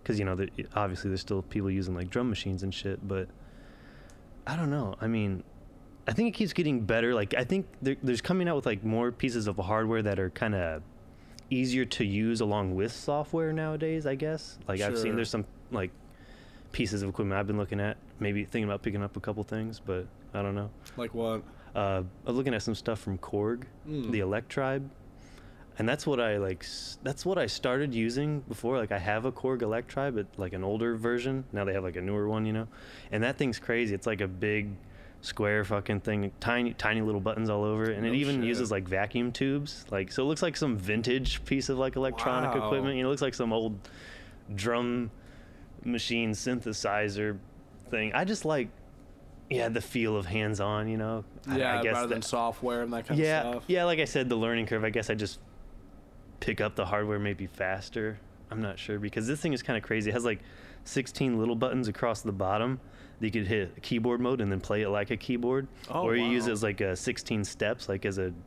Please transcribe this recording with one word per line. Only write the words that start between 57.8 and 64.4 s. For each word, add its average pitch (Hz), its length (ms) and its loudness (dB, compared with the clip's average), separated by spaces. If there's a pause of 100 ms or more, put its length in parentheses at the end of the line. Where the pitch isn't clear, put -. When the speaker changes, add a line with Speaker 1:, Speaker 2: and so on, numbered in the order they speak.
Speaker 1:
I'm 110 120 -4
not 95 160 -4
sure, 104 200 -4
because 104 280 -2
this 147 140 -2
thing 160 120 0
is 123 100 -2
kinda 113 180 0
crazy. 107 300 0
It - 40 0
has, 120 100 0
like, 110 160 2 (440)
sixteen 127 540 0
little 117 180 4
buttons 123 320 2
across 110 340 0
the 107 100 -2
bottom 107 480 2 (400)
that 110 60 0
you 104 60 0
could 107 160 0
hit 101 340 0
keyboard 120 380 2
mode 123 200 2